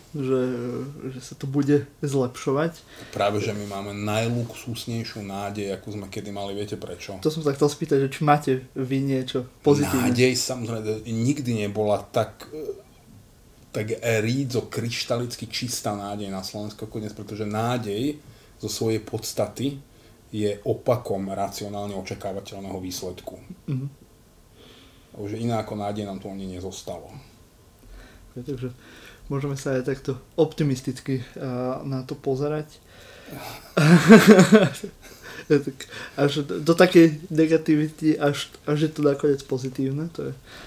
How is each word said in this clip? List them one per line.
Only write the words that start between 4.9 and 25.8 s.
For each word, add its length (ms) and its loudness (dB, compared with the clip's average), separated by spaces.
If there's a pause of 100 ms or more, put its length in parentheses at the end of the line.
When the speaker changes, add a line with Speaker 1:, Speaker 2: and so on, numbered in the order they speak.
Speaker 2:
nádej, 500 -6
akú 200 -8
sme 160 -8
kedy 240 -10
mali. 240 -8
Viete 220 -6
prečo? 420 -10
Speaker 1:
To 100 0
som 140 -4
sa 100 0
chcel 160 2
spýtať, 320 0
že 100 2
či 120 -8
máte 300 4 (200)
vy 280 -4
niečo 500 -2 (100)
pozitívne? 480 4
Speaker 2:
Nádej, 240 4
samozrejme, 720 -4
nikdy 560 0
nebola 440 0
tak, 440 -2
e, 220 -10 (1000)
tak 180 -4 (320)
rídzo, 420 0
kryštalicky 840 -6
čistá 420 -6
nádej 380 -8
na 160 -8
Slovensku 400 -10
ako 160 -8
dnes, 80 -8
pretože 320 -10
nádej 800 -2 (340)
zo 140 -8
svojej 320 0
podstaty 800 -4 (480)
je 320 0
opakom 640 -2
racionálne 720 -6
očakávateľného 840 -10
výsledku. 640 -10 (220)
Speaker 1:
Mhm. 220 -4 (1300)
Speaker 2:
Už 180 -8
iná 240 -2
ako 160 -6
nádej 320 -6